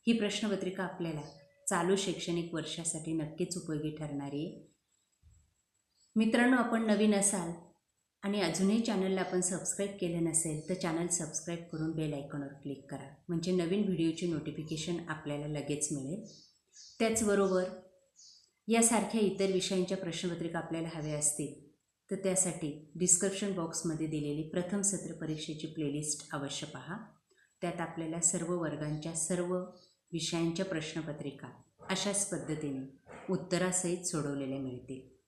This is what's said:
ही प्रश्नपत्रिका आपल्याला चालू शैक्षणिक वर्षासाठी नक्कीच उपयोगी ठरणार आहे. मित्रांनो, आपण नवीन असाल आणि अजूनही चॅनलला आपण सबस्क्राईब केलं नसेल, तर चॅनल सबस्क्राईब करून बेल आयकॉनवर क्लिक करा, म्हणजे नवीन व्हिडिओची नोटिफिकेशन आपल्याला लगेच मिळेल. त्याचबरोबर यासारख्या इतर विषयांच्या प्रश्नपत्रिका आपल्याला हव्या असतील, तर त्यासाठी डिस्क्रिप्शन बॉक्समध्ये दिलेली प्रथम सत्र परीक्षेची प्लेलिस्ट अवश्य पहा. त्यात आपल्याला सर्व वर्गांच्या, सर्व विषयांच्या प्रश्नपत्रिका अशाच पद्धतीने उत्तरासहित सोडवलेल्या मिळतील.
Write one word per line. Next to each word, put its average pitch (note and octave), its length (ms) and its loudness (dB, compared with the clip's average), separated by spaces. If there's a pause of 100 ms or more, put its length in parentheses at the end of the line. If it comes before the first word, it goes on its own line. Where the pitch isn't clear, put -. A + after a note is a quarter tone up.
ही A#3 60 6
प्रश्नपत्रिका G3 680 0
आपल्याला E3 400 -4 (460)
चालू F3+ 260 4
शैक्षणिक E3+ 580 -2
वर्षासाठी D#3+ 600 -4
नक्कीच D#3+ 440 -2
उपयोगी D3+ 380 -2
ठरणार C#3 320 -4
आहे. C#3+ 460 -6 (1400)
मित्रांनो, A#3+ 420 6
आपण A3+ 280 4
नवीन G#3+ 300 6
असाल F#3 360 2 (720)
आणि G3+ 200 0
अजूनही F#3+ 400 4
चॅनलला F#3+ 400 2
आपण F3+ 200 2
सबस्क्राईब G3 580 -2
केलं E3+ 240 0
नसेल, D#3+ 460 0
तर F3+ 40 2
चॅनल F3 340 0
सबस्क्राईब E3+ 560 -2
करून D#3 280 -2
बेल D#3 220 0
आयकॉनवर C#3 400 -6
क्लिक - 380 -10
करा, - 240 -10 (120)
म्हणजे F3 240 0
नवीन F3+ 320 4
व्हिडिओची E3 500 2
नोटिफिकेशन D#3 760 -4
आपल्याला D3 380 -4
लगेच D3 440 -2
मिळेल. C#3+ 360 -4 (720)
त्याचबरोबर G3+ 640 4 (1040)
यासारख्या A3+ 540 4
इतर G3 300 4
विषयांच्या F#3 460 2
प्रश्नपत्रिका E3+ 640 -2
आपल्याला E3 340 -4
हव्या D3+ 260 -2
असतील, - 580 -2 (340)
तर G3 40 0
त्यासाठी F3+ 800 -2
डिस्क्रिप्शन F#3+ 580 4
बॉक्समध्ये D#3+ 540 -2
दिलेली D3+ 420 -2
प्रथम F3+ 320 0
सत्र E3 320 0
परीक्षेची D#3 540 -6
प्लेलिस्ट D3+ 640 -4
अवश्य C#3+ 360 -4
पहा. D3 300 -10 (640)
त्यात E3+ 200 -2
आपल्याला E3 400 -4
सर्व E3+ 400 0
वर्गांच्या, D3+ 540 -2
सर्व F3+ 400 0 (560)
विषयांच्या E3+ 540 0
प्रश्नपत्रिका D3+ 960 -6 (280)
अशाच F#3+ 400 0
पद्धतीने D3 840 -4 (180)
उत्तरासहित F3 760 0
सोडवलेल्या C#3 560 -2
मिळतील. C3 680 -10